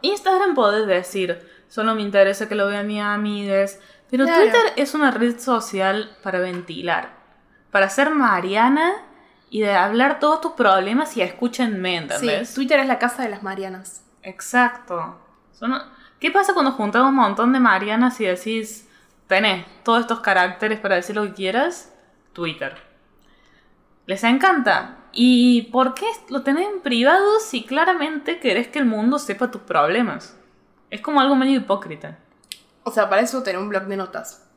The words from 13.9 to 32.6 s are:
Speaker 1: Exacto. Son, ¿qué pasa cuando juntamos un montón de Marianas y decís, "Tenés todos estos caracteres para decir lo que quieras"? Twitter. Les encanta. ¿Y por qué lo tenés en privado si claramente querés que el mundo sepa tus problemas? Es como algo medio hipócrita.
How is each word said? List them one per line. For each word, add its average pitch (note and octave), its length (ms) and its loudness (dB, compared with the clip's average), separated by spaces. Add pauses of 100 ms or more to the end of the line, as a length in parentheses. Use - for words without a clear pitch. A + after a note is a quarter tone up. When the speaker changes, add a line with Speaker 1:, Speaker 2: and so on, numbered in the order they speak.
Speaker 1:
Exacto. F#3+ 960 -4 (340)
Son, B3 220 -4 (460)
¿qué D#4 100 0
pasa G4 220 2
cuando C#4+ 200 2
juntamos A#3 380 2
un C4+ 60 2
montón A3+ 380 2
de C4+ 60 2
Marianas A3 600 2
y G#3+ 60 0
decís, A3 600 -6 (400)
"Tenés F#3+ 380 0 (200)
todos A#3 160 2
estos A#3 200 -4
caracteres G3 600 0
para G3 160 0
decir F3+ 200 -4
lo G#3+ 80 -2
que G3 80 -8
quieras"? A#3 580 -4 (440)
Twitter. D#3 420 -8 (1300)
Les F#3+ 180 -6
encanta. B3+ 720 2 (140)
¿Y B3 580 6
por B3+ 240 0
qué G4+ 120 -6 (220)
lo C4 140 -6
tenés D#4 260 0
en G4 120 -6
privado E4 600 2
si B3+ 240 -8
claramente D#4+ 760 -2
querés A#3+ 280 0
que - 100 -6
el C#4+ 80 0
mundo A3+ 320 0
sepa B3 320 -4
tus A#3 120 -14
problemas? E3+ 760 -2 (540)
Es - 100 -12
como D4 200 0
algo C4+ 160 4
medio C4+ 200 2
hipócrita. D#3+ 600 -4 (680)